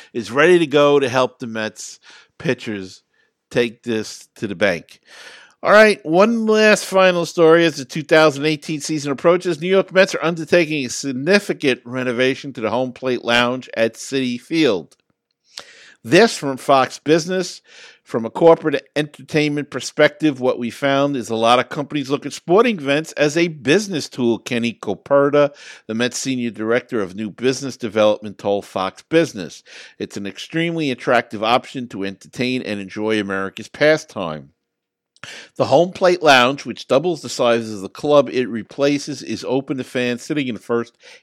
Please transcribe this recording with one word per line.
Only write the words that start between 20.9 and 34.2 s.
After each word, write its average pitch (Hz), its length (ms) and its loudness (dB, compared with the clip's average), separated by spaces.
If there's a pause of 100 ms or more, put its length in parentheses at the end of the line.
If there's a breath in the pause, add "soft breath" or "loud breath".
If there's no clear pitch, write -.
is 110 120 -8
a 113 60 -4
lot 117 240 4
of 123 80 -2
companies 143 420 -8
look 135 160 -4
at 143 60 -12
sporting 214 460 2
events 143 340 -2
as 147 240 0
a 175 140 0
business 160 580 -2
tool, 117 320 -2
Kenny 117 320 -4
Coperta, 143 840 0 (340 loud breath)
the 110 60 -8
Mets 120 240 -4
senior 123 320 -6
director 110 520 -4
of 92 140 -8
new 107 140 -8
business 127 460 -4
development, 107 640 0
told 101 260 -4
Fox 95 380 -8
Business. 131 600 -2 (380 loud breath)
It's - 160 -10
an 101 100 -8
extremely 165 640 -6
attractive 120 540 -2
option 123 460 -2
to 98 160 -8
entertain 123 560 -6
and 101 180 -8
enjoy 107 400 -4
America's 98 480 -6
pastime. 92 880 -2 (1040 loud breath)